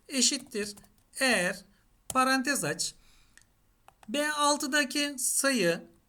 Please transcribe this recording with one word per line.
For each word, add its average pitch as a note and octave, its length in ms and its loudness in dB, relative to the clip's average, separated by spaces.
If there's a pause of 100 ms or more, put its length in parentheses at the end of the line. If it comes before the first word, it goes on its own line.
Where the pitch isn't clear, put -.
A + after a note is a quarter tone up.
Eşittir B3 680 -2 (440)
eğer G#3 460 0 (440)
parantez C4 540 0
aç - 320 -4 (1160)
B D4 220 -2
altıdaki D4 840 0
sayı G#3+ 640 0 (260)